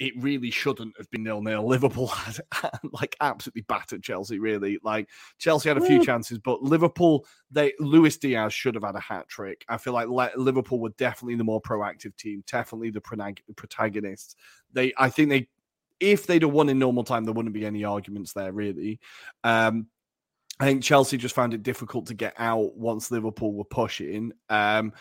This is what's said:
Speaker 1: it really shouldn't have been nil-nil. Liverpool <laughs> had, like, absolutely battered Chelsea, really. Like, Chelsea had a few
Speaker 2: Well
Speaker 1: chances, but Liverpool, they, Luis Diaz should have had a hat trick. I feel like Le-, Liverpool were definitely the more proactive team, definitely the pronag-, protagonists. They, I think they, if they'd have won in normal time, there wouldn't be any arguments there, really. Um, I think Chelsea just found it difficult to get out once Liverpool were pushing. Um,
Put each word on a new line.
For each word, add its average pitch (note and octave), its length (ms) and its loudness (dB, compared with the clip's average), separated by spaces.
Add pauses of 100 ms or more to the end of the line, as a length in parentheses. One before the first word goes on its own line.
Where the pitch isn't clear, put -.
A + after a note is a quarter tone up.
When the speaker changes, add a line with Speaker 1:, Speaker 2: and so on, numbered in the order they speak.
Speaker 1:
it B2+ 160 -6
really B2 340 -2
shouldn't A2+ 480 -4
have G#2+ 140 -18
been A2 100 -6
nil-nil. A2 420 -4
Liverpool B2+ 440 2
<laughs> - 0 -
had, - 320 -8 (500)
like, - 300 -6
absolutely B2+ 420 -4
battered G2+ 400 -6
Chelsea, G2+ 380 -6
really. G#2 420 -2
Like, G#2+ 260 -2 (300)
Chelsea D#3 300 2
had C#3+ 100 4
a F4 80 4
few - 120 8
Speaker 2:
Well E4 60 6
Speaker 1:
chances, A#2 360 0
but B2 240 -2
Liverpool, D#3+ 600 4 (280)
they, C#3+ 260 2
Luis D3+ 380 8
Diaz A2+ 360 0
should A#2+ 220 -2
have G#2+ 80 -6
had G2+ 140 -6
a F#2+ 40 -8
hat F#2+ 280 -10
trick. G2 400 -12
I A#2 80 -4
feel B2+ 160 -6
like A#2 160 0
Le-, B2 280 0
Liverpool C3 440 0
were A2+ 180 -4
definitely A#2+ 380 -4
the A#2 80 0
more A2 180 0
proactive G#2 540 -6
team, G2+ 340 -10
definitely A2+ 400 -6
the G#2 100 -8
pronag-, G#2 380 -10 (160)
protagonists. G#2 800 -6 (380)
They, B2+ 260 0
I B2+ 120 4
think D3+ 180 4
they, C3+ 180 2 (540)
if G3+ 260 4
they'd E3+ 160 6
have D3+ 80 4
won D3 180 6
in C3+ 120 4
normal B2 240 2
time, A#2 180 -2
there A2 100 -2
wouldn't A2+ 220 -4
be G#2+ 100 -4
any G#2 200 -4
arguments G2+ 480 -6
there, F#2+ 180 -6
really. G2+ 480 -6 (460)
Um, A2+ 420 2 (720)
I C3+ 60 0
think C3+ 180 4
Chelsea C#3 360 4
just A#2+ 160 -6
found A#2+ 200 0
it A2 80 -8
difficult A2+ 440 -6
to A#2 80 -10
get G#2+ 240 -6
out A2+ 380 0
once A2+ 360 -4
Liverpool A2 420 -4
were G2+ 100 -8
pushing. G#2+ 680 -6 (160)
Um, G#2+ 520 0